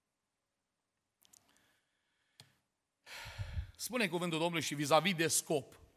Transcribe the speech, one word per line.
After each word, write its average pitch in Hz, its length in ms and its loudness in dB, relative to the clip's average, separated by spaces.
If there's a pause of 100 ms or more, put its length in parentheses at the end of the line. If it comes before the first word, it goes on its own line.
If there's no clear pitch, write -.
(3750)
Spune 226 320 -2
cuvântul 165 320 -2
Domnului 165 260 0
și 151 100 -4
vis-a-vis 156 400 4
de 160 120 2
scop. - 520 -2 (160)